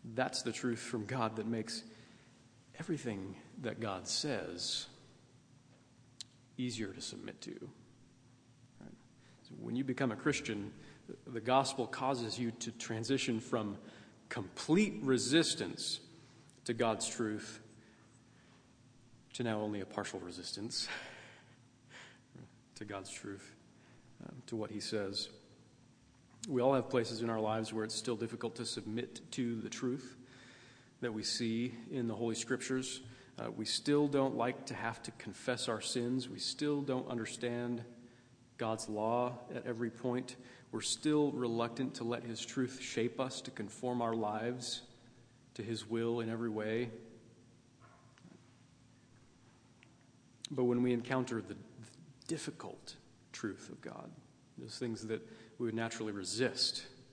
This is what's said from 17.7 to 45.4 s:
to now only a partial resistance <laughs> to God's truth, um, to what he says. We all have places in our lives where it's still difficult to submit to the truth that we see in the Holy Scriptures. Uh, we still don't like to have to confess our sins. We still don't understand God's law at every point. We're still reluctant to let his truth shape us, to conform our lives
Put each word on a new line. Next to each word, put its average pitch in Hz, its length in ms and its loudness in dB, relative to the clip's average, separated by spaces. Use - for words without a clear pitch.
to 123 100 0
now 110 180 4
only 104 200 0
a 95 40 -4
partial 98 340 -2
resistance 90 680 -4
<laughs> - 840 -18
to 104 100 -8
God's 98 260 -6
truth, - 440 -8
um, 71 240 -10
to 120 80 -2
what 107 160 -2
he 104 80 -2
says. 101 500 0
We 127 120 4
all 135 120 8
have 131 160 4
places 117 320 4
in 117 80 2
our 113 100 2
lives 110 320 2
where 110 120 0
it's 110 100 -2
still 120 220 0
difficult 117 400 -2
to 117 100 -4
submit 110 560 -4
to 117 280 0
the 107 80 -6
truth - 480 -2
that 120 120 0
we 107 80 -2
see 117 540 2
in 123 160 2
the 110 80 0
Holy 113 180 2
Scriptures. 127 680 0
Uh, 113 140 -4
we 110 120 -4
still 147 440 6
don't 135 280 4
like 123 300 2
to - 80 -6
have 113 300 -2
to - 80 -8
confess - 580 -2
our 107 120 2
sins. 123 460 0
We - 120 -8
still 147 420 0
don't 127 260 0
understand 120 760 -2
God's 110 320 0
law 117 440 4
at 120 120 -4
every 117 240 0
point. 123 440 0
We're 110 100 -2
still 147 500 6
reluctant 117 640 2
to - 80 -4
let 120 200 0
his 117 200 -4
truth - 380 0
shape 123 380 2
us, 131 220 0
to - 100 -8
conform 123 500 -2
our 113 140 4
lives 113 640 0